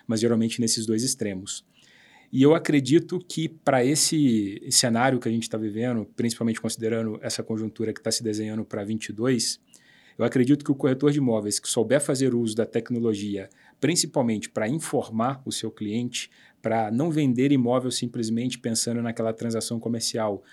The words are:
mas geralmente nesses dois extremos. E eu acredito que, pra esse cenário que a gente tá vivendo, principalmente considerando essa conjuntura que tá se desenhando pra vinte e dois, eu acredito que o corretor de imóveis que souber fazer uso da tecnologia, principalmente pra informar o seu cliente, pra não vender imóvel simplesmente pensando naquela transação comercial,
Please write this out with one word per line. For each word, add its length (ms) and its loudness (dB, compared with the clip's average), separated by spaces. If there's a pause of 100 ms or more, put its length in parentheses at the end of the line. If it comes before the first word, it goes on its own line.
mas 140 -2
geralmente 420 2
nesses 240 0
dois 180 0
extremos. 600 -6 (680)
E 100 4
eu 140 10
acredito 640 2
que, 280 -4
pra 380 2
esse 760 2 (120)
cenário 480 4
que 100 -2
a 20 0
gente 160 -2
tá 80 -6
vivendo, 480 -2 (120)
principalmente 440 -2
considerando 600 -4
essa 220 -6
conjuntura 500 -4
que 80 -16
tá 80 -4
se 140 -2
desenhando 420 -4
pra 180 -6
vinte 260 -6
e 40 -8
dois, 460 0 (580)
eu 80 0
acredito 380 4
que 80 0
o 40 0
corretor 360 2
de 60 2
imóveis 420 0
que 80 -12
souber 320 2
fazer 360 0
uso 200 0
da 120 0
tecnologia, 800 -2 (300)
principalmente 680 0
pra 200 -2
informar 760 -2
o 80 -8
seu 200 -6
cliente, 580 -6 (320)
pra 300 0
não 180 0
vender 420 2
imóvel 380 2
simplesmente 720 -4
pensando 420 -2
naquela 320 -2
transação 460 -4
comercial, 720 -2